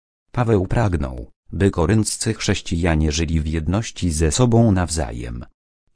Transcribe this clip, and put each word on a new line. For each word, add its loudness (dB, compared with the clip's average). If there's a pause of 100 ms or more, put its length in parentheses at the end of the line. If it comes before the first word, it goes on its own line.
(320)
Paweł 2
pragnął, -2 (220)
by 2
korynccy 0
chrześcijanie 0
żyli 0
w -4
jedności -4
ze 0
sobą 4
nawzajem. -4 (520)